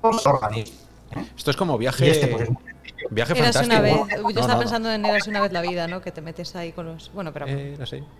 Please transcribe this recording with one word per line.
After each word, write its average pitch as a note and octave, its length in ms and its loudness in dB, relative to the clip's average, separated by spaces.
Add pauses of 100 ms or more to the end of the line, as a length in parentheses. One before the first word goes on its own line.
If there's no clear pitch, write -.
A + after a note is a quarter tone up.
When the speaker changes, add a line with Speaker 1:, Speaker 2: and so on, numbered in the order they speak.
Speaker 1:
los A3+ 240 2
organismos, A2 520 0 (360)
¿eh? - 100 -6 (100)
Speaker 2:
Esto - 160 -2
es B2 60 0
como D#3+ 200 2
viaje, B2+ 300 2
Speaker 1:
Y - 20 8
este, D3 180 4
pues, A#2 160 0
es A2+ 60 -2
muy - 140 -2
sencillo. - 460 -14
Speaker 2:
viaje A#2 280 0
Speaker 3:
Érase A#3+ 220 4
Speaker 2:
fantástico. A#3 160 4
Speaker 3:
una G#3+ 300 4
vez, - 120 -4
yo G#3 60 -6
Speaker 2:
No, G#3+ 60 0
Speaker 3:
estaba A3+ 180 2
Speaker 2:
no, B3 60 4
no. A#3 60 2
Speaker 3:
pensando A3+ 320 0
en G#3+ 140 -2
Érase G#3 240 2
una G#3 120 0
vez G3+ 100 0
la F3 100 -2
vida, F3 260 -2
¿no? F3+ 140 -8
Que F3 100 -10
te D#3+ 100 -14
metes E3 340 -12
ahí E3+ 160 -8
con E3 160 -10
los, D#3+ 260 -14
bueno, E3+ 200 -8
pero D3 140 -8
Speaker 2:
Érase C#3 560 -8 (160)